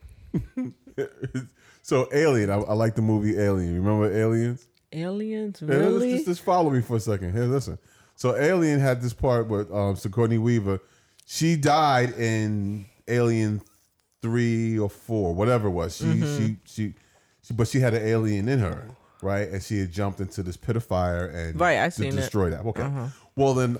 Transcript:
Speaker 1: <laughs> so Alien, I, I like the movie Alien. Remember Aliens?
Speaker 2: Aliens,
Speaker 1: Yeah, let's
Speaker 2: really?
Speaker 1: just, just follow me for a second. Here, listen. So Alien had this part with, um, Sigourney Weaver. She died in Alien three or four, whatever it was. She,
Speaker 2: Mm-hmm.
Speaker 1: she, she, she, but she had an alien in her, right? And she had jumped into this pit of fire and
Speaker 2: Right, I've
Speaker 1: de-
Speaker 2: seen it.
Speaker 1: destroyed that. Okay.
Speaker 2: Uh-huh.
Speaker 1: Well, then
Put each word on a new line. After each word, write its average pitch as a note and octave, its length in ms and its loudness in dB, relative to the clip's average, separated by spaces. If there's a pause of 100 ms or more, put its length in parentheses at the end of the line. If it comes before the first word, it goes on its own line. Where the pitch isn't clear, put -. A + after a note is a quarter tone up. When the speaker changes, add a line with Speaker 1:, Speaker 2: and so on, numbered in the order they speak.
(320)
Speaker 1:
<laughs> A3 420 -6 (1080)
so C3 280 2
Alien, C3+ 380 4
I, G2+ 60 2
I G#2 180 0
like A2 220 2
the A#2 80 0
movie G#2+ 360 2
Alien. F#2+ 360 2
Remember G#2 360 2
Aliens? A2+ 560 0 (240)
Speaker 2:
Aliens, G#3 720 -6
Speaker 1:
Yeah, D3+ 140 -10
let's C#3+ 140 4
Speaker 2:
really? A#3 260 2
Speaker 1:
just, D#4 100 -2
just F3 180 -2
follow F3+ 280 4
me B2+ 100 2
for A#2 160 -2
a A2 40 0
second. F#2+ 340 -4
Here, A#2+ 100 0
listen. A#2+ 320 -2 (400)
So B2 200 0
Alien D3+ 440 2
had B2+ 220 0
this A#2+ 100 -4
part A#2+ 360 2
with, G#2 220 -2
um, G2+ 260 0
Sigourney A2+ 420 0
Weaver. A2 420 0 (460)
She E3 300 0
died C#3+ 600 4
in G#2+ 680 -2 (220)
Alien A2+ 520 2 (640)
three A2+ 560 0
or G#2 100 0
four, G2+ 460 -2
whatever G#2+ 340 2
it F#2+ 40 -2
was. E2+ 260 -4
She, - 60 -6
Speaker 2:
Mm-hmm. A2+ 340 0
Speaker 1:
she, A2 260 0
she, G#2+ 300 -8 (480)
she, - 100 -10
but A2+ 160 0
she C3+ 120 0
had B2 120 2
an A2+ 140 0
alien A2 420 0
in C3+ 120 2
her, E2 280 -4 (320)
right? G2 300 -2
And F#2+ 120 -8
she G#2 180 -4
had F#2 120 -4
jumped G2 280 -4
into G2 220 -8
this F2 140 -8
pit A2+ 200 -4
of A#2 80 -4
fire F2+ 420 -2
and E2 340 -6
Speaker 2:
Right, E3+ 180 2
I've D3 160 0
Speaker 1:
de- - 80 -4
Speaker 2:
seen C3+ 120 -4
it. - 20 -2
Speaker 1:
destroyed G#2+ 380 0
that. D#2 100 -8
Okay. A#2 180 -4
Speaker 2:
Uh-huh. C3+ 260 -6 (280)
Speaker 1:
Well, C3+ 180 4
then B2 260 0